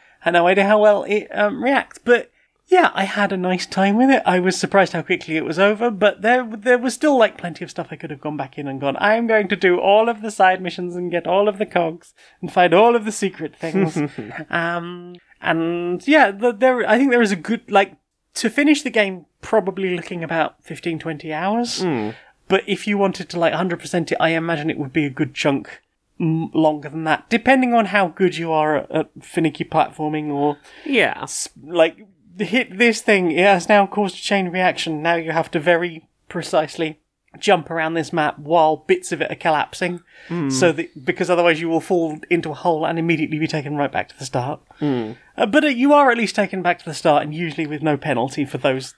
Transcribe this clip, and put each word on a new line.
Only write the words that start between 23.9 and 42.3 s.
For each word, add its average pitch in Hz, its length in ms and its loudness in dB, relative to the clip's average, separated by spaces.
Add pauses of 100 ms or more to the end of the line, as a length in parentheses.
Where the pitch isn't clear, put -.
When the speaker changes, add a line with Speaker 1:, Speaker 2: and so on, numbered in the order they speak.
Speaker 1:
it, 156 80 -2
I 160 100 2
imagine 165 400 -2
it - 80 -6
would 135 160 -8
be 156 120 0
a 143 40 -4
good 135 240 -4
chunk - 480 -4 (380)
m-, 160 340 -2
longer 151 360 0
than 160 160 -8
that, 156 240 -2
depending 247 440 2
on 226 140 4
how 190 200 2
good 170 300 0
you 165 140 -4
are 151 260 2
at, - 140 -6
at 156 180 -2 (120)
finicky 160 440 -2
platforming 151 640 -2
or 143 280 0 (280)
Speaker 2:
Yeah. 247 380 0
Speaker 1:
s-, - 260 -10 (140)
like, 320 420 0 (320)
hit 196 400 -2
this 220 240 2
thing, 185 300 2
it 175 140 2
has 190 240 4
now 202 180 6
caused 196 280 -4
a - 60 -16
chain 190 280 -2
reaction, 165 520 -2
now 170 140 2
you 160 160 -4
have 160 200 -2
to 170 80 -2
very 170 480 0 (220)
precisely 156 720 -4 (400)
jump 175 300 2
around 165 260 -4
this 165 180 -2
map 151 260 0
while 156 380 2
bits 185 340 -2
of 156 100 -4
it - 100 -4
are - 40 -6
collapsing, 175 680 -2 (260)
Speaker 2:
Hmm. 165 220 -4
Speaker 1:
so 156 220 4
that, 147 340 -8
because 175 240 -2
otherwise 170 300 4
you 165 100 -4
will 160 120 0
fall 165 380 -2 (100)
into 165 220 0